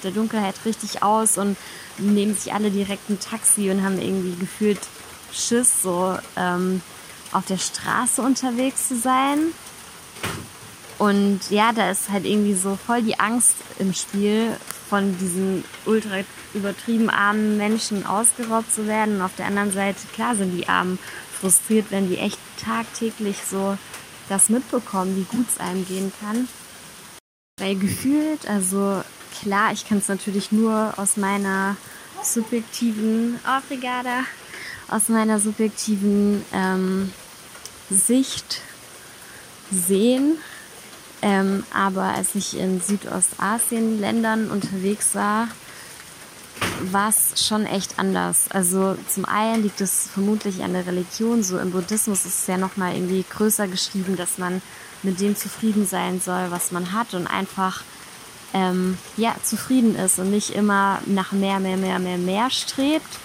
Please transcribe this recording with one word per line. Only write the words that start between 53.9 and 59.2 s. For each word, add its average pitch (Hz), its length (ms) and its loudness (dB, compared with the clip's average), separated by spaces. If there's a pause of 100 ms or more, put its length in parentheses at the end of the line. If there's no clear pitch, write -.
dass 175 220 -2
man 185 240 -2 (420)
mit 190 160 0
dem 202 160 2
zufrieden 208 500 0
sein 180 340 0
soll, 180 300 -2
was 175 220 -2
man 180 200 -2
hat 226 220 -2
und 175 140 -2
einfach, 190 560 -2 (720)
ähm, 185 440 2 (180)
ja, 220 280 2